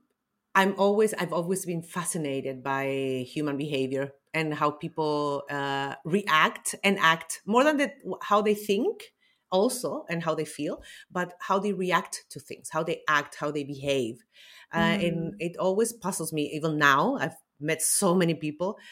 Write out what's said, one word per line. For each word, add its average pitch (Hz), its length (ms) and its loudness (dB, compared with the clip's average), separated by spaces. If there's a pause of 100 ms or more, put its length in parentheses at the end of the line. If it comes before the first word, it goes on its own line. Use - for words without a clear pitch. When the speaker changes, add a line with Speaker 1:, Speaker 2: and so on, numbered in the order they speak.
(540)
Speaker 1:
I'm 190 240 4
always, 208 380 4
I've 175 180 -4
always 175 320 -2
been 170 160 -4
fascinated 135 840 -6
by 135 640 -2
human 139 300 -2
behavior 139 560 -2 (200)
and 156 200 -2
how 147 180 0
people, 147 760 -4
uh, 139 460 -4 (100)
react 175 760 2
and 196 160 4
act 165 460 2
more 233 180 6
than 302 140 4
the, 269 140 0 (300)
how 214 200 4
they 214 140 4
think 214 580 -2 (380)
also 220 580 0
and 170 140 -4
how 160 120 0
they 156 100 -2
feel, 160 380 -6 (280)
but 180 280 -4
how - 180 0
they 202 160 0
react 180 560 -2
to - 100 -14
things, - 300 -14
how 156 140 -2
they 165 240 -4
act, 147 280 0
how 151 160 -4
they 147 120 -4
behave. 135 600 -2 (500)
Uh, 165 260 2
and 165 340 -2
Speaker 2:
Mm. - 60 -16
Speaker 1:
it 170 180 -6
always 208 360 0
puzzles 180 400 -6
me. 151 100 0 (100)
Even 151 240 -2
now, 151 440 4
I've - 160 -4 (220)
met 156 220 -2
so - 320 2
many 170 200 4
people, 156 440 -6 (140)